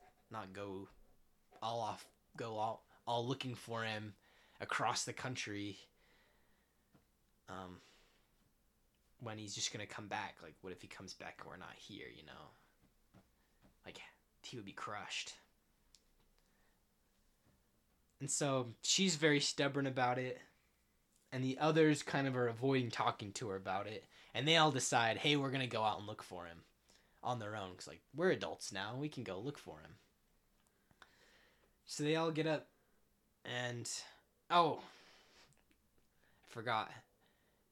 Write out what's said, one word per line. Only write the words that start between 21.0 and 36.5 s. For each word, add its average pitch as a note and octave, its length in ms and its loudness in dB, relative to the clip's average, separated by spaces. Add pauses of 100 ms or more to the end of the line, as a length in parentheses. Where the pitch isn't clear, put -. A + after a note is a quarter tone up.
and C3 120 0
the C3 140 0
others D#3 440 8
kind C#3 240 2
of B2+ 100 0
are B2 120 4
avoiding B2 420 2
talking A2 420 0
to A#2+ 160 -6
her F#2+ 80 -2
about F#2+ 300 -2
it, G#2 180 -10 (280)
and C3 160 0
they E3 80 8
all D#3 140 8
decide, A#2 480 4
"Hey, D3 180 6
we're C3+ 140 2
gonna C3 160 0
go A#2+ 180 0
out G#2 140 2
and G2+ 80 -8
look G#2 160 -8
for F2 240 -10
him E2+ 180 -16 (580)
on A#2+ 160 -2
their G#2+ 180 -6
own, F#2+ 200 -6
'cause, - 120 -14
like, D#2+ 140 -16 (120)
we're F3 160 4
adults G2 420 -2
now, G2+ 240 -4
we D3 120 -2
can C3+ 160 -6
go F#2 140 -4
look C#3 200 -6
for D#2 220 -14
him." D#2 180 -18 (1900)
So - 160 -4
they D3+ 140 4
all E3 140 2
get D#3 160 0
up, D3+ 240 0 (720)
and, A#2+ 460 -4 (600)
oh, E3 320 6 (1600)
I - 40 -20
forgot. A2+ 440 -2 (800)